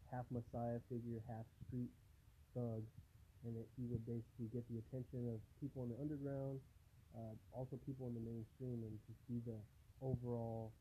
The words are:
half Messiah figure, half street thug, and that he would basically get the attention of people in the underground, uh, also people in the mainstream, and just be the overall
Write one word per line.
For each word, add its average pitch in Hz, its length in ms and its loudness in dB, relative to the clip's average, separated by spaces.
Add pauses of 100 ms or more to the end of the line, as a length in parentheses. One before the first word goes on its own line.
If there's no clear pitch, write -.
(120)
half 123 180 0
Messiah 120 600 2
figure, 117 380 0
half 117 180 -2 (200)
street 123 240 2 (640)
thug, 117 280 2 (640)
and 117 100 0
that 113 120 -2 (100)
he 123 100 2
would 117 180 6
basically 117 460 0
get 120 160 2
the 113 160 0
attention 123 480 2
of 113 80 2 (220)
people 131 240 0
in 120 80 2
the 113 80 -2
underground, 139 580 2 (560)
uh, 113 180 -4 (200)
also 127 320 -2
people 131 240 0
in 120 40 0
the 117 120 0
mainstream, 117 580 0
and 110 100 -2 (140)
just 113 220 -10
be 120 160 4
the 113 120 -2 (440)
overall 117 800 2